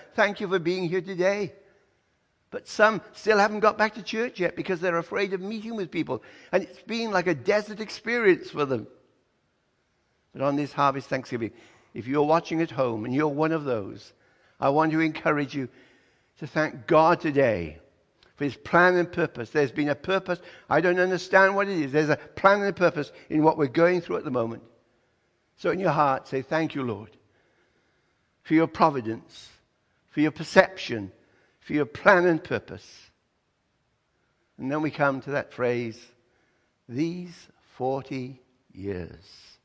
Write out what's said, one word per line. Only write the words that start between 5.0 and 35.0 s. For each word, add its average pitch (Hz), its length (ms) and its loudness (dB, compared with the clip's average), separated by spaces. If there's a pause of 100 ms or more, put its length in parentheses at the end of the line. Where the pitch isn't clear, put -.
of 185 80 -6
meeting 220 340 -10
with 190 160 -8
people. 135 320 -6 (280)
And 185 120 2
it's - 180 -18
been 226 300 -6
like 180 160 0
a 175 80 2
desert 208 440 -2
experience 220 720 0
for 147 160 -2
them. 131 220 -4 (1500)
But 131 80 -10
on 139 140 0
this 143 180 -4
Harvest 139 360 0
Thanksgiving, 120 420 -6 (420)
if 107 140 -10
you're 147 160 0
watching 165 380 0
at 165 100 -4
home 117 340 -2
and 123 80 -6
you're 151 140 0
one 151 240 -2
of 156 140 -4
those, 110 480 -8 (460)
I 135 100 2
want 156 240 2
to 156 60 0
encourage 156 540 -2
you 135 160 -6 (680)
to 156 80 -12
thank 147 400 -4
God 160 340 6
today 117 580 0 (560)
for - 80 -6
his 139 120 -4
plan 180 400 4
and 175 160 0
purpose. 143 380 -4
There's 147 220 0
been 147 180 -2
a 139 60 0
purpose. 185 440 -4 (300)
I 147 120 4
don't 180 180 2
understand 190 560 4
what 196 120 0
it 196 100 -2
is. 139 140 -2
There's 151 180 2
a 147 80 2
plan - 420 4
and 202 100 0
a 180 40 -4
purpose 151 380 0 (180)
in 151 140 2
what 156 140 4
we're 151 100 0
going 170 340 2
through 175 160 -6
at - 80 -8
the 147 60 -6
moment. 113 320 -4 (920)
So - 160 -4
in 175 80 -2
your 165 120 0
heart, 143 360 2
say, 135 140 -4
"Thank 156 340 -4
you, 139 80 -4
Lord, 107 320 -8 (1300)
for - 100 -2
your 160 140 4
providence, 139 840 -2 (600)
for - 100 -6
your 151 120 2
perception, 139 800 0 (500)
for - 120 -10
your 147 120 2
plan 180 400 4
and 165 180 2
purpose." - 640 -10 (1500)
And 131 120 -8
then 151 120 -4
we 151 100 -4
come 139 300 -2